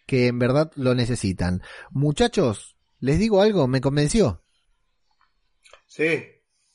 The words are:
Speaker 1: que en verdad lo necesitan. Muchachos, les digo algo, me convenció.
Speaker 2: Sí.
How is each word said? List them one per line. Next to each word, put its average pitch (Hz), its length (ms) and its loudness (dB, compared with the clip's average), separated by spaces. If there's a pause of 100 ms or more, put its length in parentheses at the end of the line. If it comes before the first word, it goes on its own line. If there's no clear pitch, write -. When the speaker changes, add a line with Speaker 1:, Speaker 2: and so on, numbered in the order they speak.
Speaker 1:
que 123 200 2
en 120 120 -2
verdad 135 360 0
lo 127 200 0
necesitan. 95 680 -2 (300)
Muchachos, 147 840 -2 (240)
les 143 180 0
digo 208 220 2
algo, 196 260 2
me 127 140 0
convenció. 143 600 0 (1400)
Speaker 2:
Sí. 151 360 -2 (520)